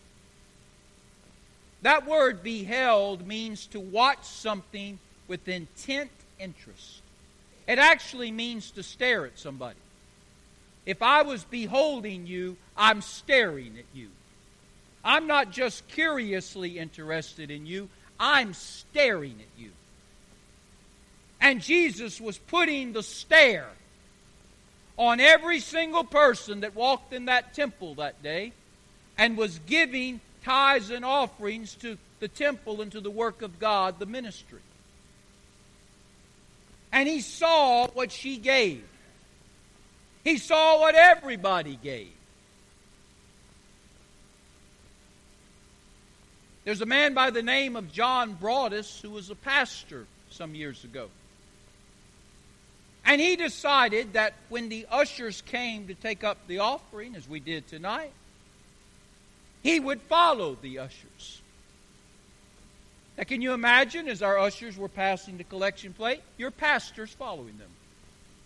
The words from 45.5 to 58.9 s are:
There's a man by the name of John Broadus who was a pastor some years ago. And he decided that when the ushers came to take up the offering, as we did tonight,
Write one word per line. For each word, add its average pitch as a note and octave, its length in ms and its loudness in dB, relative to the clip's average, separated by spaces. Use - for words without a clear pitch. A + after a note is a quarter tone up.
There's G#3 160 -4
a A3+ 40 -6
man C#4 280 2
by C4 160 2
the A#3 120 -2
name B3+ 360 -2
of F3 140 -12
John A#3 420 -2
Broadus G#3+ 680 -4
who G#3 100 -16
was G3+ 180 -14
a G3+ 60 -16
pastor B3+ 680 -2
some D#3 260 -14
years D3 280 -12
ago. A#2 260 -14
And C#4+ 140 6
he F4 180 2
decided B3 760 0
that G#3+ 200 0
when A#3 200 -10
the A3 220 -12
ushers A#3+ 500 -2
came A3+ 460 -8
to F#3 80 -14
take A3 280 -8
up G#3 140 -2
the F3+ 120 -6
offering, A3+ 560 -6
as C3+ 120 -18
we D3+ 120 -12
did D#3 280 -10
tonight, G#3+ 440 -10